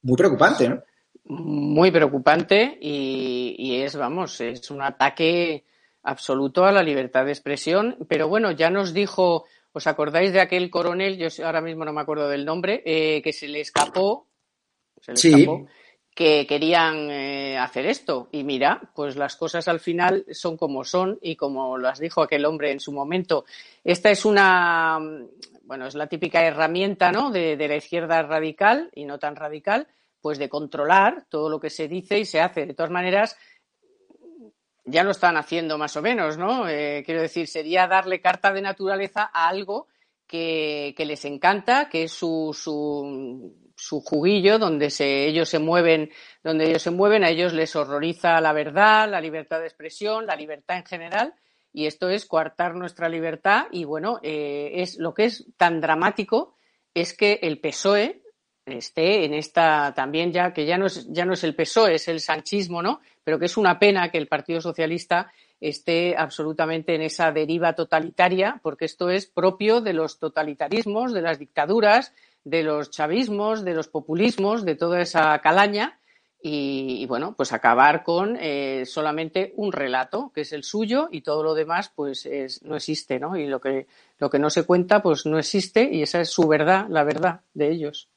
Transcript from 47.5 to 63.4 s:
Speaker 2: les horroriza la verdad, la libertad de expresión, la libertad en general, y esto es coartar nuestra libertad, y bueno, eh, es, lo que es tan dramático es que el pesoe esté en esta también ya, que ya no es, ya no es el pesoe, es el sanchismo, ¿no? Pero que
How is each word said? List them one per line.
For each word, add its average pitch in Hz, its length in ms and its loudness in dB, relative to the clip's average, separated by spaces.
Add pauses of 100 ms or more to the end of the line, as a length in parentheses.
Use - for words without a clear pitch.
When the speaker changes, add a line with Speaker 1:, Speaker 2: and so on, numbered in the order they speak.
Speaker 2:
les 160 220 -2
horroriza 160 640 0
la 156 120 2
verdad, 202 560 4
la 185 120 -4
libertad 160 380 -8
de 165 60 -8
expresión, 208 600 -8
la 190 100 -4
libertad 151 420 -10
en 175 80 -12
general, 180 480 -6 (380)
y 151 140 -4
esto 180 240 -4
es 208 160 -4
coartar 165 500 -2
nuestra 170 340 -6
libertad, 165 640 0
y 175 140 -6
bueno, 160 380 -6
eh, 147 520 -6
es, 180 220 -6
lo 165 160 -6
que 214 120 0
es - 220 -6 (100)
tan 165 240 2
dramático 190 760 0 (380)
es 175 220 -2
que 208 260 2
el 156 180 -4
pesoe 208 640 0 (440)
esté 165 600 0
en 147 80 -4
esta 151 600 2
también 156 360 -2
ya, 180 220 0
que 156 120 -2
ya 175 120 0
no 196 100 0
es, 175 240 -8
ya 170 140 -2
no 185 80 -2
es 170 100 -4
el 156 120 -2
pesoe, 185 400 4
es - 120 -4
el 165 120 -4
sanchismo, 175 600 -4
¿no? 220 180 -2 (240)
Pero 156 160 0
que 170 60 0